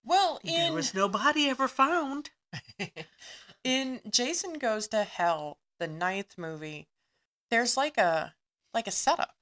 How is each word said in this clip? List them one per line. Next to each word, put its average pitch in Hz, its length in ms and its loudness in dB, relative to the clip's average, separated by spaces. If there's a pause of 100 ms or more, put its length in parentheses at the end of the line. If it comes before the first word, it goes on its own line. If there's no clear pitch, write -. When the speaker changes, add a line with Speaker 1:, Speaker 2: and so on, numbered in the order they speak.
Speaker 1:
Well, 339 380 2
Speaker 2:
There 339 260 0
Speaker 1:
in 320 60 0
Speaker 2:
was 285 200 -2
no 196 140 2
body 285 400 2
ever 262 200 0
found. 285 640 0 (480)
Speaker 1:
<laughs> - 840 -14
in 262 440 0
Jason 320 460 -2
Goes 220 340 -2
to 214 160 0
Hell, 160 540 -2 (200)
the 170 100 -4
ninth 185 500 -4
movie, 156 500 -10 (640)
there's, 240 260 2
like, 294 220 0
a, 165 360 2 (380)
like, 226 140 -2
a - 40 -6
setup. - 520 0